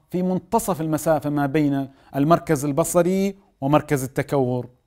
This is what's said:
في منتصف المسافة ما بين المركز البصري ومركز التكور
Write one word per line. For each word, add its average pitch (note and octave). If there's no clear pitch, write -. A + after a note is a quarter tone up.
في F3+
منتصف F#3
المسافة D3+
ما D3
بين C#3
المركز D3
البصري F3+
ومركز C#3+
التكور B2+